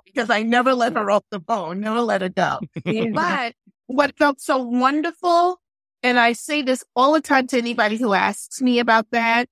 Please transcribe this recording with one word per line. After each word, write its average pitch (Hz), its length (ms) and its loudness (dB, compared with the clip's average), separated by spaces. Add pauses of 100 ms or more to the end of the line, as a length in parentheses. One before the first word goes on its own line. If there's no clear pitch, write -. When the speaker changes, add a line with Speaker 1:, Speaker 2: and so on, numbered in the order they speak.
Speaker 1:
because 233 240 -4
I 214 140 2
never 240 300 2
let 247 200 0
her 208 180 -2
off 202 200 2
the 196 100 -8
phone, 190 400 -6
never 220 200 -2
let 208 200 0
her 185 80 -4
go. 156 300 -2 (240)
Speaker 2:
<laughs> 220 300 -2
Speaker 1:
But 285 400 -2 (340)
what 277 300 0
felt 285 240 0
so 277 160 0
wonderful, 311 1040 0 (420)
and 247 180 0
I 233 140 4
say 302 280 -4
this 254 220 -2 (120)
all 269 180 4
the 311 80 2
time 262 260 2
to 262 100 0
anybody 233 400 0
who 220 160 0
asks 196 480 -2
me 247 180 2
about 226 320 2
that, 233 400 0